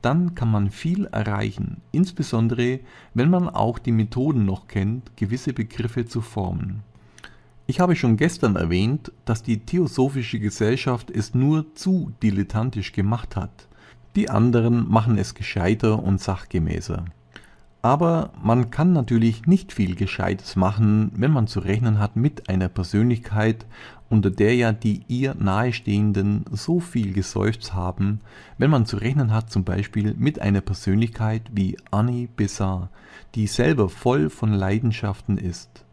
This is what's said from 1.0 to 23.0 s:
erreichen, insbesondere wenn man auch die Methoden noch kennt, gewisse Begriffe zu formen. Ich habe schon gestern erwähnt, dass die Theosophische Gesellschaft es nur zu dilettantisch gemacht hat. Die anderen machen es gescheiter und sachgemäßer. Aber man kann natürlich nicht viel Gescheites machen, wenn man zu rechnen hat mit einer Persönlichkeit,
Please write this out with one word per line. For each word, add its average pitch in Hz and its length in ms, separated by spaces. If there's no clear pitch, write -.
erreichen, 104 760
insbesondere 123 880
wenn 131 160
man 180 200
auch 113 280
die - 140
Methoden 113 540
noch 95 220
kennt, 107 500
gewisse 123 360
Begriffe 117 520
zu 117 160
formen. 95 600
Ich - 140
habe 180 160
schon 113 220
gestern 123 400
erwähnt, 90 560
dass 113 180
die 110 180
Theosophische 135 800
Gesellschaft 113 720
es 107 240
nur 151 420
zu 190 360
dilettantisch 110 720
gemacht 107 460
hat. - 320
Die 202 120
anderen 117 600
machen 110 280
es 101 160
gescheiter 107 680
und 95 160
sachgemäßer. 85 840
Aber 165 500
man 117 280
kann 170 220
natürlich 113 540
nicht 185 260
viel 92 240
Gescheites 95 600
machen, 104 580
wenn 123 160
man 120 160
zu - 120
rechnen 107 400
hat 104 180
mit 131 320
einer 92 180
Persönlichkeit, 110 1000